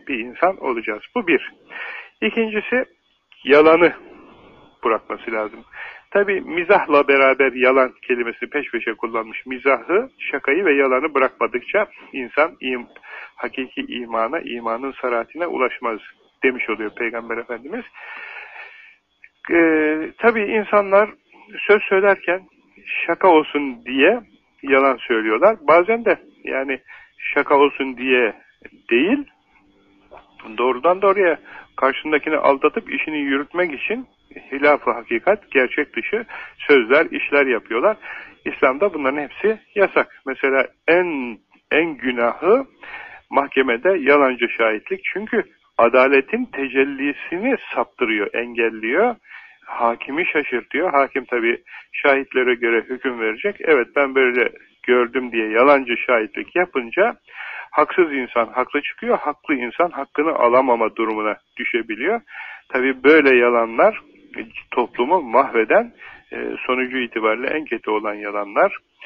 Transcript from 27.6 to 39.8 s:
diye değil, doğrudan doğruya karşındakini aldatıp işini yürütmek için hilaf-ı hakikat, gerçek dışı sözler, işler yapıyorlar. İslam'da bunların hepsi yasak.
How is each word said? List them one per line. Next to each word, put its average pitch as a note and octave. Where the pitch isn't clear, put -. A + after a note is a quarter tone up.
diye B2
değil, G3
doğrudan B2+
doğruya F#3+
karşındakini D3+
aldatıp C#3+
işini D3+
yürütmek D3
için A3+
hilaf-ı C#3
hakikat, A#2
gerçek -
dışı G#3+
sözler, C#3
işler -
yapıyorlar. B2+
İslam'da D3
bunların D3
hepsi G#3
yasak. F3+